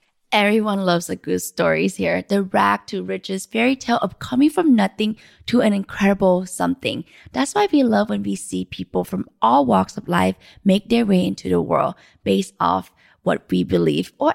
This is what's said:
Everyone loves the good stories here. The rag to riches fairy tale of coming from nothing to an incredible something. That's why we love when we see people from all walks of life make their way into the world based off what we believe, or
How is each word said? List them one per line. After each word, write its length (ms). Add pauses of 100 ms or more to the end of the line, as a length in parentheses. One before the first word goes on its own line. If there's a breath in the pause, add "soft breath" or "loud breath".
(340)
Everyone 480
loves 260
the 80
good 260
stories 540
here. 260
The 220
rag 440
to 160
riches 420
fairy 320
tale 240
of 180
coming 300
from 260
nothing 400 (300 soft breath)
to 160
an 100
incredible 760
something. 600 (260 soft breath)
That's 240
why 160
we 120
love 260
when 140
we 120
see 300
people 400
from 240 (120)
all 240
walks 300
of 140
life 260 (300 soft breath)
make 240
their 160
way 200
into 220
the 140
world 340 (300 soft breath)
based 340
off 320 (320 soft breath)
what 280
we 120
believe, 540
or 180